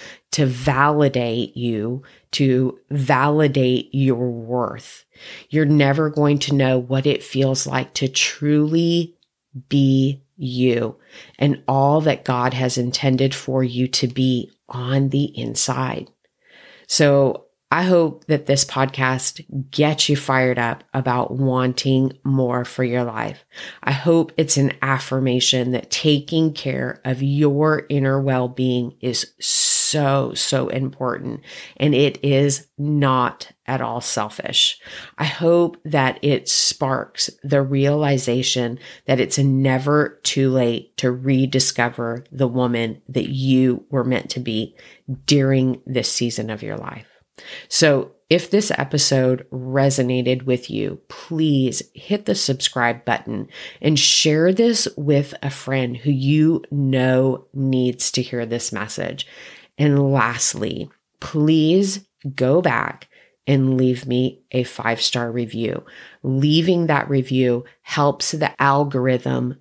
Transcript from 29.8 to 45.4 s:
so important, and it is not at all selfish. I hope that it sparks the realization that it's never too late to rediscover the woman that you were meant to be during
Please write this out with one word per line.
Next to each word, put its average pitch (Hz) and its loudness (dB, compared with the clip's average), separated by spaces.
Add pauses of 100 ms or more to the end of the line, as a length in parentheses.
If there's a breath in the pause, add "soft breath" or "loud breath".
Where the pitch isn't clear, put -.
so - -2
important, 127 -6 (360 loud breath)
and 143 2
it 139 2
is 139 2 (100)
not 139 0 (160)
at 131 -4
all 117 -6
selfish. - -4 (400 loud breath)
I 147 -4
hope 170 2
that 139 0
it 143 0
sparks - -4 (120)
the 143 0
realization 135 0 (260 loud breath)
that 127 2
it's - -2
never 135 2
too 135 0
late 123 -2
to 131 0
rediscover 127 -2
the 131 0
woman 120 -2
that 131 -4
you 131 2
were 131 -2
meant 127 -2
to 127 -8
be 113 -6 (500 loud breath)
during 135 2